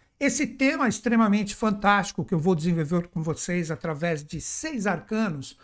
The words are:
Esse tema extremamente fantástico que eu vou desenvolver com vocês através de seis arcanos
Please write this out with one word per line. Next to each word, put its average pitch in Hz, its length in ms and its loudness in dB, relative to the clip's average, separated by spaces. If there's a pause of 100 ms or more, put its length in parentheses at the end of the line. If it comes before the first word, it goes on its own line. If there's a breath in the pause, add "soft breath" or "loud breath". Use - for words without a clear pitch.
(180 soft breath)
Esse 277 280 0
tema 277 420 2
extremamente 214 680 2
fantástico 202 680 0
que - 80 -10
eu 170 60 4
vou 180 160 4
desenvolver 165 540 0
com 165 140 -6
vocês 165 480 -2
através 156 540 -4
de 151 160 -10
seis 269 460 -4
arcanos 185 760 -2